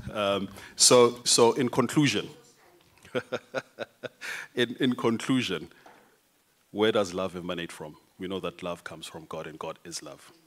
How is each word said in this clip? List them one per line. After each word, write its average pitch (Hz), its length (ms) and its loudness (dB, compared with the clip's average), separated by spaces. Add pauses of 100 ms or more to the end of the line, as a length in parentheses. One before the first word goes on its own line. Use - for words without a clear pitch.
(120)
Um, 101 360 0 (260)
so, 120 500 6
so 117 280 6
in 123 160 0
conclusion, 117 600 2 (840)
<laughs> - 1400 -10
in, 123 260 0
in 127 160 4
conclusion, 110 720 0 (1040)
where 107 180 4
does 101 240 0
love 92 220 -4
emanate 85 340 -6
from? 78 260 -16 (220)
We 92 80 -8
know 95 140 -6
that 85 240 -8
love 87 180 -8
comes 82 240 -14
from 80 200 -16
God, 160 200 -10
and 156 120 -14
God - 260 -10
is 175 180 -12
love. 147 300 -18 (140)